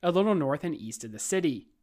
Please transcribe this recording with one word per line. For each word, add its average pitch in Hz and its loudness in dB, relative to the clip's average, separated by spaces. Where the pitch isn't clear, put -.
a 175 4
little 196 4
north 143 0
and 170 -4
east - -10
of 113 -12
the 107 -12
city. 160 -2